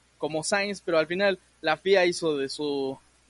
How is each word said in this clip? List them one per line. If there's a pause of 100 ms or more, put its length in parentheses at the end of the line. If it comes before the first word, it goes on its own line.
(180)
como
Sainz,
pero
al
final (220)
la
fia
hizo
de
su, (320)